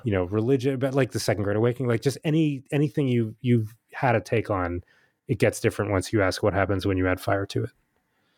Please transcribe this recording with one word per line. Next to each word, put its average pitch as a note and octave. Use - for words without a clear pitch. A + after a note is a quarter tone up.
you A2+
know, F#2
religion, A#2+
about, C3
like, C3+
the A2
Second G2+
Great G2+
Awakening, A#2+
like, A2+
just C3
any, D3+
anything D3
you, A#2
you've A#2+
had B2
a G#2+
take -
on, F2+
it A2+
gets G#2+
different G#2
once F#2
you A2
ask F#2
what G#2
happens G2
when F#2+
you F#2
add F#2
fire G2
to A2+
it. A#2+